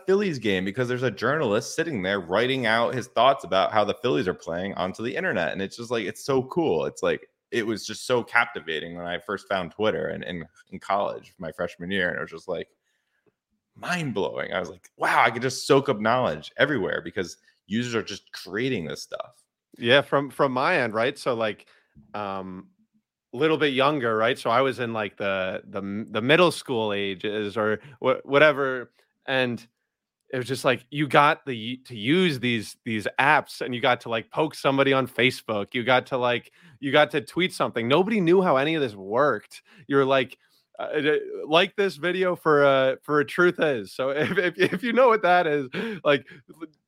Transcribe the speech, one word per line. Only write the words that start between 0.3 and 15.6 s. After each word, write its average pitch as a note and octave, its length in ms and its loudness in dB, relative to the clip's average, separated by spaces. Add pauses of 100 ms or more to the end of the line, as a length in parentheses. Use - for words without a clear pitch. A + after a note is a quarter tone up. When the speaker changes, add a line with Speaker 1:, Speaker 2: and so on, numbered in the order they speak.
Speaker 1:
game G2 260 0
because A#2 220 -4
there's B2 160 -2
a B2 80 2
journalist A#2 640 0
sitting D#3+ 280 -2
there G2 160 0
writing A#2 460 0
out A2+ 280 2
his A#2+ 140 -6
thoughts C3+ 360 4
about F#2 280 2
how G#2+ 120 4
the G2 120 0
Phillies C3 320 -2
are F2 60 0
playing F2+ 420 -8
onto F#2 280 -4
the B2+ 120 -6
internet. B2 360 -2
And F2+ 100 -6
it's G2 160 -8
just, A#2 140 -10
like, A#2 140 -4
it's - 180 -10
so C3+ 200 0
cool. B2+ 420 0
It's - 180 -8
like, E2 240 -2 (240)
it A2+ 140 -2
was G#2+ 200 -4
just - 220 -12
so B2 160 2
captivating E2 720 -2
when F2 100 -10
I F2 140 -4
first - 300 -8
found F2+ 220 -2
Twitter G2+ 360 -2
and E2 160 -8
in, E2+ 220 -10 (260)
in F#2+ 80 -12
college, F#2 580 -4
my E2 140 -10
freshman F2 400 -8
year. F#2 180 0
And D2+ 80 -4
it B1+ 40 -6
was D#2+ 100 -10
just, E2 160 -16
like, F2 220 -6 (1040)
mind-blowing. G2+ 800 -4
I F#2 60 -2
was E2 100 -6
like, - 280 -20
"Wow, D#3 260 2
I A#2+ 80 4
could A#2 100 -6
just B2+ 240 -4